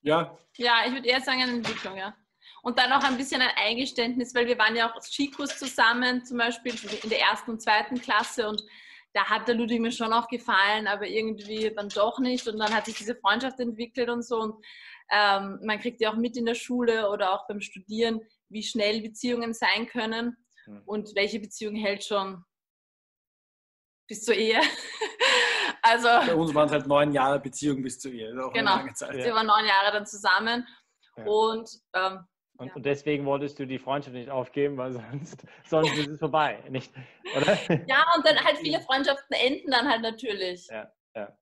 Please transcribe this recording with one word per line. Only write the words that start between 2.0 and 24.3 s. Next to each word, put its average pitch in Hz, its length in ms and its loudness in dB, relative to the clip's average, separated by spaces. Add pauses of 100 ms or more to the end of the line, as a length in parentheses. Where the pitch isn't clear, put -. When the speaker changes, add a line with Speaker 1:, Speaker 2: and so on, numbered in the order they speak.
Speaker 2:
Und 240 160 -2
dann 247 140 4
auch 269 120 4
ein 262 120 2
bisschen 269 240 -2
ein 254 160 4
Eingeständnis, 240 800 -2
weil 240 120 4
wir 240 120 2
waren 220 180 4
ja 233 140 2
auch - 60 -12
auf - 100 -16
Skikurs 285 520 -6
zusammen, 247 680 2
zum 240 140 -8
Beispiel 233 360 -2 (280)
in 220 80 -8
der 220 100 0
ersten 214 320 0
und 220 100 -8
zweiten 220 380 0
Klasse 226 480 0
und 214 140 -6 (500)
da 196 120 2
hat 214 240 0
der 240 80 4
Ludwig 233 240 0
mir 226 120 0
schon 220 200 -2
auch 240 160 2
gefallen, 214 580 2
aber 202 200 -2
irgendwie 214 680 -4
dann 202 140 -6
doch 214 300 0
nicht 254 280 0
und 214 120 -6
dann 214 160 0
hat 214 120 0
sich 220 100 -10
diese 220 200 -6
Freundschaft 247 440 0
entwickelt 233 480 -4
und 240 140 -4
so 233 180 -4
und, 220 240 -6 (460)
ähm, 196 540 2
man 214 160 -2
kriegt 240 200 -6
ja 214 120 2
auch 214 40 -4
mit 233 200 -2
in 240 100 -2
der 226 80 2
Schule 226 560 0
oder 202 220 0
auch 202 160 -4
beim 208 120 -8
Studieren, 220 600 -4 (280)
wie 214 140 -10
schnell 214 380 0
Beziehungen 233 540 -4
sein 220 320 0
können 233 500 -4 (280)
Speaker 3:
Hm. 208 200 -20
Speaker 2:
und 208 300 -8
welche 202 260 0
Beziehung 208 340 -10
hält 202 300 -4
schon 190 400 -4 (1600)
bis 208 160 -12
zur 226 100 2